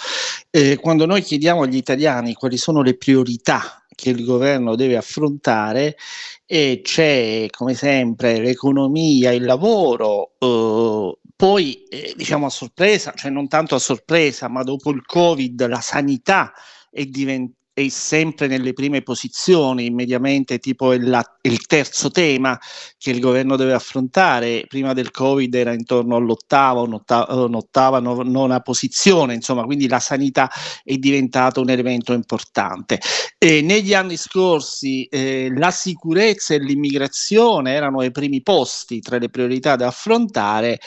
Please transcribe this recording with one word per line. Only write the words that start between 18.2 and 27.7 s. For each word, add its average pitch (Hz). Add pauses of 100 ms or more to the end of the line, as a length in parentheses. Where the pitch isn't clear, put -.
nelle 131
prime 139
posizioni, 131
mediamente, 127
tipo 131
è 127
la, 123 (200)
il 117
terzo 143
tema 131 (380)
che -
il 123
governo 131
deve 131
affrontare. 127
Prima 135
del 127
covid 131
era 120
intorno 120
all'ottava, 123
un'otta-, 117
un'ottava, 127